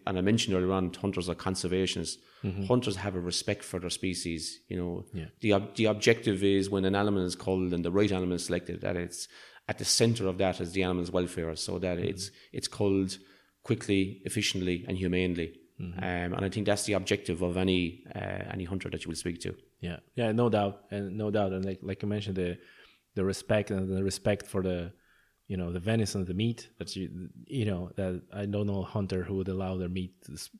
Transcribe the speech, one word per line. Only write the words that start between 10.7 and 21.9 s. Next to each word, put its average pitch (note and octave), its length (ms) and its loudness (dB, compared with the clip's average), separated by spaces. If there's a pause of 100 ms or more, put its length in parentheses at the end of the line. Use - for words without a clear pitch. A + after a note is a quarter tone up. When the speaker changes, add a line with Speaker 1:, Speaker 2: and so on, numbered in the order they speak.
Speaker 1:
the F#2+ 120 2
animal's F2+ 280 0
welfare, E2+ 460 0
so F#2 220 -4
that F2+ 180 -2
Speaker 2:
Mm-hmm. F2 100 -2
Speaker 1:
it's, F#2 240 -6 (220)
it's - 160 -4
culled G2 480 2 (460)
quickly, G2+ 600 2
efficiently, F#2 640 0
and F#2+ 100 -2
humanely. F2+ 640 0 (220)
Speaker 2:
Mm-hmm. F2+ 180 -8
Speaker 1:
Um, F2+ 380 -2
and F#2+ 80 0
I F#2+ 40 0
think G2+ 180 -2
that's G2+ 180 4
the G#2 80 2
objective F#2 480 0
of F2 160 2
any, F#2 460 2 (120)
uh, F#2+ 280 -6 (100)
any F#2+ 100 -4
hunter F2+ 260 -4
that - 140 -6
you E2+ 60 -6
will E2 80 -6
speak E2+ 240 -6
to. - 120 -4 (280)
Speaker 2:
Yeah, F2 160 -6 (180)
yeah, A#2 160 2
no A#2+ 160 4
doubt, G#2 440 2
and G2+ 260 -4
no G#2+ 140 0
doubt, G2+ 220 2
and F#2 120 -2
like, F#2+ 160 -4
like F#2+ 220 -6